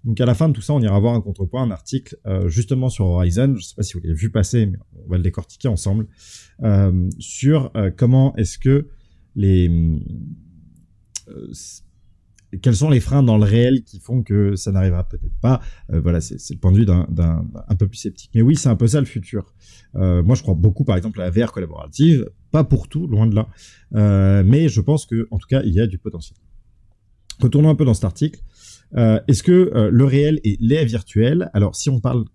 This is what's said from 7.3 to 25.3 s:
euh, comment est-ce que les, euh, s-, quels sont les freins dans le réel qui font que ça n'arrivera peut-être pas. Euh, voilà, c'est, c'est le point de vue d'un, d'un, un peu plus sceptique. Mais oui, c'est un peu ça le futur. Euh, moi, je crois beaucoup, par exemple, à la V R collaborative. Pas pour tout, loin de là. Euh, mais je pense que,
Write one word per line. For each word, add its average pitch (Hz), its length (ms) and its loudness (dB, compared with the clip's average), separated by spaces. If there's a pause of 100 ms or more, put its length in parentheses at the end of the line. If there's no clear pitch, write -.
euh, 98 180 -2
comment 131 400 2
est-ce - 240 -4
que 143 300 0 (460)
les, 90 340 2 (1600)
euh, - 220 -16
s-, - 340 -20 (760)
quels 120 140 4
sont 147 140 0
les 135 100 4
freins 139 240 0
dans 113 140 4
le 107 80 4
réel 120 380 2
qui - 160 -20
font 123 220 -4
que 101 340 0
ça 98 160 -6
n'arrivera 92 360 0
peut-être - 340 -8
pas. 127 180 2 (320)
Euh, 82 100 0
voilà, 85 200 0
c'est, - 180 -12
c'est - 140 -14
le - 60 -14
point 92 120 2
de 98 60 6
vue 113 80 4
d'un, 90 240 2
d'un, 82 380 -2 (200)
un 101 80 -2
peu 98 120 0
plus - 100 -8
sceptique. - 380 -14
Mais 113 80 4
oui, 143 120 4
c'est - 140 0
un - 60 4
peu 117 120 0
ça 143 120 2
le 139 80 -2
futur. - 480 -12 (400)
Euh, 90 260 0
moi, 104 140 4
je - 80 -4
crois 101 100 0
beaucoup, 92 300 2
par 104 140 0
exemple, 101 240 -8
à - 20 -6
la 90 80 -4
V 110 140 0
R 110 60 -8
collaborative. 101 800 0 (220)
Pas 156 120 2
pour - 240 0
tout, 165 200 -8
loin 113 180 2
de 110 80 2
là. 110 160 -2 (460)
Euh, 98 500 4
mais 143 240 4
je 117 120 -2
pense 147 260 -2
que, 113 240 -6